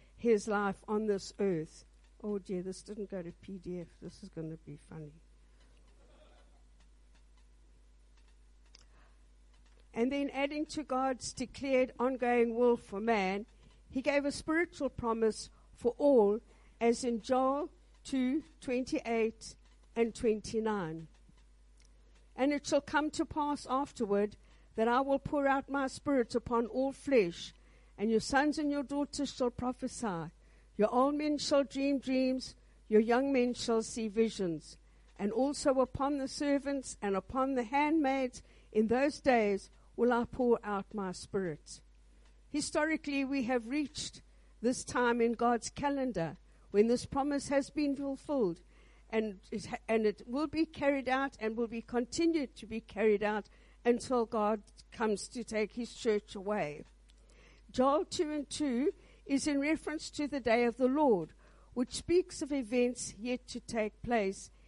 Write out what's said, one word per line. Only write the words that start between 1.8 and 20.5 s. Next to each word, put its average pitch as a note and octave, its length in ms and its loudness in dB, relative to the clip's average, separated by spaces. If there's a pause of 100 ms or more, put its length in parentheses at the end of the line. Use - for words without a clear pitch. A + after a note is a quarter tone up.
Oh G#3 160 -4
dear, F3+ 240 -6
this F#3 200 -10
didn't G#3 280 -10
go F#3 120 -8
to E3+ 100 -12
P G3 260 -16
D F3+ 220 -10
F. E3 80 -12 (140)
This - 200 -16
is G3 60 -16
gonna D#3+ 300 -10
be D3 200 -18 (100)
funny. D3+ 240 -14 (4000)
And B3 180 0
then C#4+ 180 0
adding D4 360 -4
to D4+ 180 -8
God's C4 480 -2
declared C4 680 0
ongoing A#3+ 560 2
will A#3+ 220 4
for G3+ 240 -10
man, G#3 460 0 (440)
he C4 120 -4
gave C#4+ 240 2
a C#4+ 60 0
spiritual D#4+ 580 -2
promise A3+ 580 -2 (240)
for - 240 -2
all, A#3 440 6 (400)
as A#3 220 2
in A#3+ 200 -2
Joel C4 480 0 (340)
two C4 400 0 (160)
twenty-eight A#3+ 960 -2 (420)
and A#3 180 2
twenty-nine. G#3 960 -2 (1300)